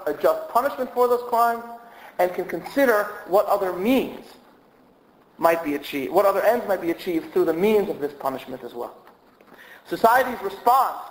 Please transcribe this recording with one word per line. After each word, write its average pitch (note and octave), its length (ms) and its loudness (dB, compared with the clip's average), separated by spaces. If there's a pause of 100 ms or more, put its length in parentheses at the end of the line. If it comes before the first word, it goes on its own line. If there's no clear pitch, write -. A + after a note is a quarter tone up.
a D3+ 80 -2
just D#3+ 340 0
punishment B3+ 460 -2
for B3 140 4
those A#3+ 200 0
crimes, A#3 360 0 (540)
and F3+ 140 2
can F3+ 120 -4
consider G#3 600 0 (220)
what G3 200 4
other G3 260 0
means G3+ 520 0 (1120)
might E3+ 280 2
be D3 100 -4
achieved, C#3+ 380 -6
what G3 140 4
other G3 160 2
ends A3 260 2
might F#3+ 120 -2
be E3+ 100 -2
achieved E3 420 -4
through F3+ 120 2
the E3 80 2
means G3 380 2
of C#3+ 80 -8
this C#3 140 -4
punishment C3 500 -8
as A#2+ 100 -12
well. A#2+ 220 -10 (920)
Society's A#3+ 560 2
response A#3 540 2 (140)